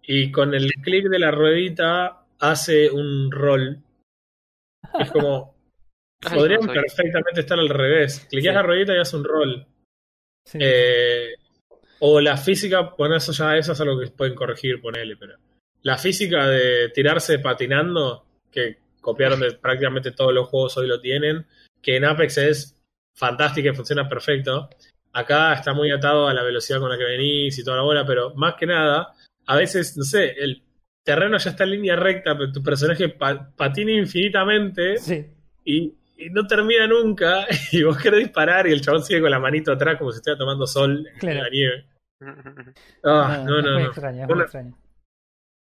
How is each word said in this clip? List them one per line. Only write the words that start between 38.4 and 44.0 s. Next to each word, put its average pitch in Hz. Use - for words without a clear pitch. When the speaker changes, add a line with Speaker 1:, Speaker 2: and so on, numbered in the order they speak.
Speaker 1:
y 160
el 143
chabón 147
sigue 170
con 151
la 131
manito 143
atrás 147
como 135
si 110
estuviera 147
tomando 135
sol 139
en -
Speaker 3:
Claro. 151
Speaker 1:
la 120
nieve. 131
Speaker 2:
Ujú, 139
ujú. 135
Speaker 1:
Ah, 143
Speaker 3:
No, 143
Speaker 1:
no, 147
Speaker 3:
es 147
Speaker 1:
no, 143
Speaker 3:
muy 135
Speaker 1:
no. 131
Speaker 3:
extraño, 127